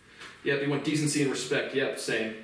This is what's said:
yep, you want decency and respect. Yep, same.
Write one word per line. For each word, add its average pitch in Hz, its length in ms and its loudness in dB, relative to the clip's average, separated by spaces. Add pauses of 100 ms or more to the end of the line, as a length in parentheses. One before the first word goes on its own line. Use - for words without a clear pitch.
(440)
yep, 139 180 2
you 143 80 0
want 143 140 0
decency 147 380 2
and 131 80 4
respect. - 460 -2
Yep, - 240 0
same. 110 440 -2